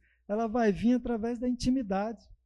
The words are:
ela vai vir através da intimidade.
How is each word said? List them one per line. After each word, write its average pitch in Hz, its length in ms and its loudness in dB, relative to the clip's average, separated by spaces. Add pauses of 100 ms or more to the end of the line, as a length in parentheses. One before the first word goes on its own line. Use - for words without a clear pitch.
(280)
ela 226 200 -2
vai 220 240 2
vir 190 220 2
através 240 460 -2
da 247 80 -4
intimidade. 233 840 -2 (160)